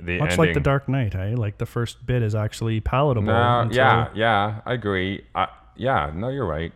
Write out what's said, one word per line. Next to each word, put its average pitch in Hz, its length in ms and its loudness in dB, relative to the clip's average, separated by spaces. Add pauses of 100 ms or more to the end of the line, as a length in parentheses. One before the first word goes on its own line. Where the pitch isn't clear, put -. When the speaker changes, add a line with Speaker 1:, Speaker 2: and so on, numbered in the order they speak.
Speaker 1:
the 87 180 -4
Speaker 2:
Much 87 140 0
Speaker 1:
ending. 160 140 4
Speaker 2:
like 85 80 2
The 80 60 0
Dark 139 280 0
Knight, 127 280 -2
eh? 98 200 -4
Like, 104 220 -4
the 113 80 -6
first - 400 -6
bit 123 160 0
is 107 120 0
actually 110 460 -2
palatable 123 460 0
Speaker 1:
No, 120 340 2
Speaker 2:
until 117 160 0
Speaker 1:
yeah, 110 380 4
yeah, 107 500 2
I - 100 -4
agree. 101 500 -2 (100)
I, 90 140 0 (260)
yeah, 92 400 0
no, 101 140 -6
you're 135 180 -4
right. 82 300 -4